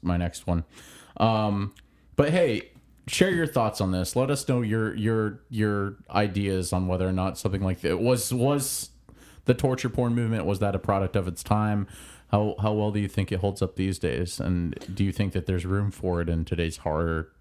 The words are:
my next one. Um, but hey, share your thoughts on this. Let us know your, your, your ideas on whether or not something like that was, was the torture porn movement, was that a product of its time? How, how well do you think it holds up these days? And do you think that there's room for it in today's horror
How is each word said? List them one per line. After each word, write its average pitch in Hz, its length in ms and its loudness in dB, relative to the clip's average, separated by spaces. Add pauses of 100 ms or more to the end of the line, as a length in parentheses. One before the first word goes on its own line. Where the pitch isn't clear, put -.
my 87 140 2
next 87 300 -2
one. 87 180 2 (540)
Um, 104 560 2 (400)
but 147 160 4
hey, 160 400 0 (360)
share - 240 4
your 170 160 2
thoughts 113 360 0
on 95 80 2
this. 92 260 0
Let 135 140 2
us 139 180 -2
know 123 140 2
your, 110 320 0
your, 107 460 0 (100)
your 104 460 0 (140)
ideas 98 640 0
on 92 140 0
whether 92 200 0
or 92 60 0
not 92 240 0
something 98 260 -2
like 95 200 0
that 87 180 0
was, 120 320 2
was 127 580 0 (540)
the 123 100 4
torture 127 360 0
porn 120 240 0
movement, 113 320 0
was 98 140 2
that 101 140 2
a 95 40 0
product 98 380 0
of 92 120 0
its 87 140 -8
time? 104 440 2 (460)
How, 104 280 2
how 107 120 2
well 104 180 2
do 104 80 -2
you 101 80 0
think 98 240 -2
it 95 80 -2
holds 98 240 0
up 92 140 -4
these 95 240 0
days? 82 400 -2
And 87 340 0 (180)
do 95 120 0
you 98 80 0
think 101 220 -2
that 92 120 -2
there's 90 180 0
room 98 280 0
for 90 280 -2
it 85 80 -2
in 82 160 0
today's 82 340 -2
horror 80 500 -2 (120)